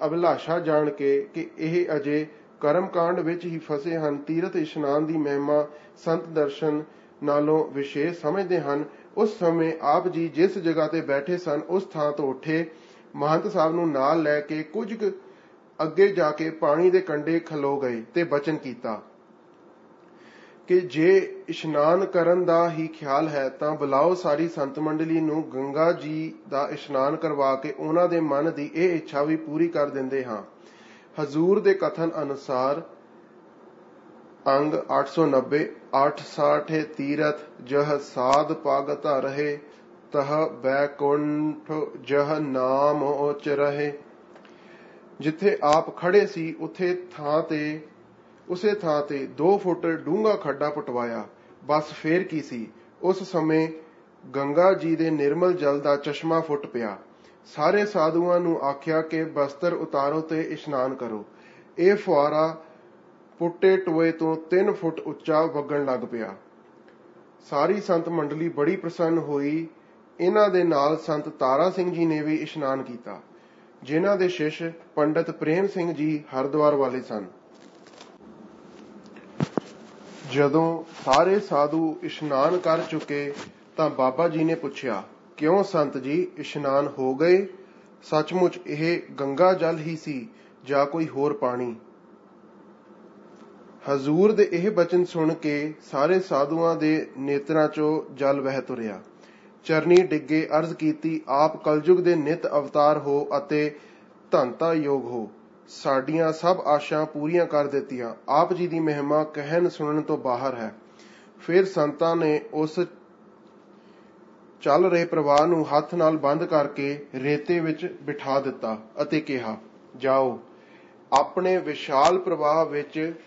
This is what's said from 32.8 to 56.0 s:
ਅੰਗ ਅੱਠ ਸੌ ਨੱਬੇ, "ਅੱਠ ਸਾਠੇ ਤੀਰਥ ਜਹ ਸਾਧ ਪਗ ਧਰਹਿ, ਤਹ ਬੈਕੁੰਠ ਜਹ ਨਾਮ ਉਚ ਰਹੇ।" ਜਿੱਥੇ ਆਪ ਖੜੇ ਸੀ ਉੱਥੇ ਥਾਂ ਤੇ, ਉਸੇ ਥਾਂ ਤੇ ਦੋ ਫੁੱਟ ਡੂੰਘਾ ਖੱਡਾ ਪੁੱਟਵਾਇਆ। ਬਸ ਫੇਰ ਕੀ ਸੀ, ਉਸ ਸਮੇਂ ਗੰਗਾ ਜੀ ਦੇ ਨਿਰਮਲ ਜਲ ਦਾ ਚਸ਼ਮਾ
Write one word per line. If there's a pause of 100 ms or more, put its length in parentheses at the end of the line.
ਅੰਗ
ਅੱਠ
ਸੌ
ਨੱਬੇ, (300)
"ਅੱਠ (140)
ਸਾਠੇ
ਤੀਰਥ (240)
ਜਹ
ਸਾਧ
ਪਗ
ਧਰਹਿ, (540)
ਤਹ
ਬੈਕੁੰਠ (320)
ਜਹ
ਨਾਮ
ਉਚ
ਰਹੇ।" (1200)
ਜਿੱਥੇ
ਆਪ
ਖੜੇ
ਸੀ
ਉੱਥੇ (140)
ਥਾਂ
ਤੇ, (680)
ਉਸੇ
ਥਾਂ
ਤੇ
ਦੋ
ਫੁੱਟ
ਡੂੰਘਾ
ਖੱਡਾ
ਪੁੱਟਵਾਇਆ। (380)
ਬਸ
ਫੇਰ
ਕੀ
ਸੀ, (340)
ਉਸ
ਸਮੇਂ (680)
ਗੰਗਾ
ਜੀ
ਦੇ
ਨਿਰਮਲ
ਜਲ
ਦਾ
ਚਸ਼ਮਾ